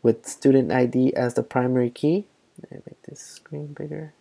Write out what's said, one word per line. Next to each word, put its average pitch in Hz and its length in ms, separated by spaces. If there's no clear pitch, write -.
with 113 240
student 131 460
I 127 140
D 123 280
as 123 200
the - 100
primary 127 460
key. 165 360
Let - 100
me - 60
make - 140
this - 180
screen 147 540
bigger. 151 480